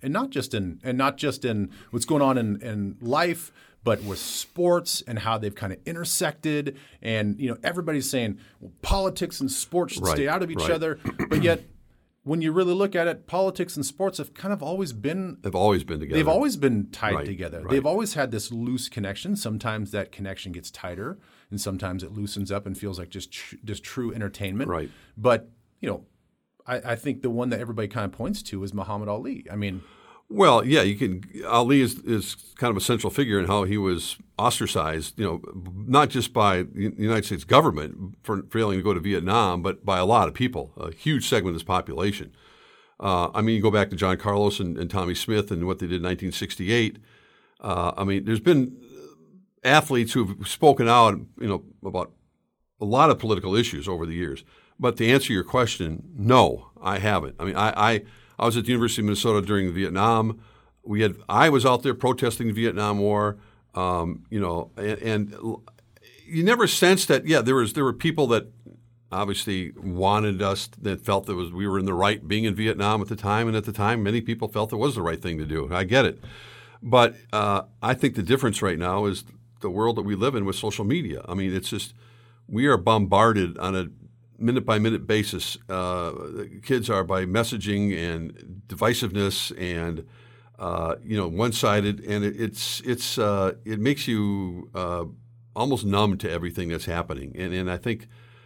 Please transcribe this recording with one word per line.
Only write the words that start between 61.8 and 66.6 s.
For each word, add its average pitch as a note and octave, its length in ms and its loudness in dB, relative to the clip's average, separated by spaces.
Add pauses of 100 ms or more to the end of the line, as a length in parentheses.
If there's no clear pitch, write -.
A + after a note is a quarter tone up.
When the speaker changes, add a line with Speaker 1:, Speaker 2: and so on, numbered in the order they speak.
Speaker 2:
there C3 100 2
protesting A#2+ 540 0
the G#2+ 40 0
Vietnam G#2 460 0
War, G#2 400 2 (380)
um, F2+ 540 -2
you G#2+ 100 -2
know, F2 360 -4
and, G#2 220 -4
and G#2 360 -2
l-, - 280 -8 (640)
you D#3+ 160 -2
never A3+ 240 6